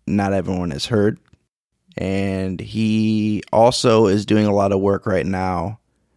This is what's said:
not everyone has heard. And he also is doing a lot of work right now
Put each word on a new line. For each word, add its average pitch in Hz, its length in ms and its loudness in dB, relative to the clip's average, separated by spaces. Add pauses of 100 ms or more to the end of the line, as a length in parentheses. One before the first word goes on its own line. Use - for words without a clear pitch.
not 101 260 0
everyone 90 380 -2
has 71 160 -8
heard. 107 320 0 (800)
And 95 640 -4
he 107 840 0 (100)
also 113 540 4
is 101 200 2
doing 107 200 4
a 104 80 2
lot 101 160 2
of 98 100 0
work 98 260 0
right 92 200 0
now 92 540 -4 (360)